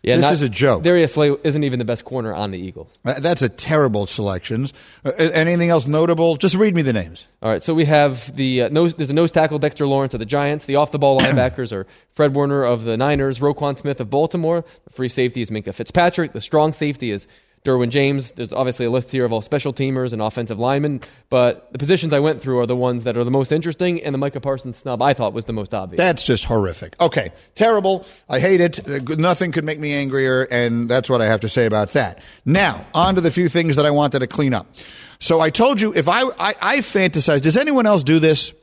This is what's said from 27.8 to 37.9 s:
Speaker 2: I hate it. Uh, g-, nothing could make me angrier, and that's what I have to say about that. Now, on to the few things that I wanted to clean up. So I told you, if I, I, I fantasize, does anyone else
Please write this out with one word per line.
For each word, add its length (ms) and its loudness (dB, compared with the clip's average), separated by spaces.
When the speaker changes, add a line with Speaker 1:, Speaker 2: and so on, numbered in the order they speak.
Speaker 2:
I 120 -2
hate 220 4
it. 260 0
Uh, 120 -6
g-, 160 -6
nothing 360 0
could 120 -2
make 160 -6
me 140 -4
angrier, 580 0
and 380 0
that's 200 0
what 120 2
I 60 2
have 140 2
to 80 -4
say 160 2
about 260 0
that. 280 -2
Now, 480 0
on 220 2
to 60 2
the 100 2
few 180 0
things 280 0
that 80 4
I 60 2
wanted 280 2
to 80 -2
clean 260 -2
up. 140 -6
So 200 2
I 100 4
told 300 2
you, 140 0
if 160 2
I, 140 4
I, 240 -2
I 180 0
fantasize, 640 0
does 140 2
anyone 300 2
else 180 4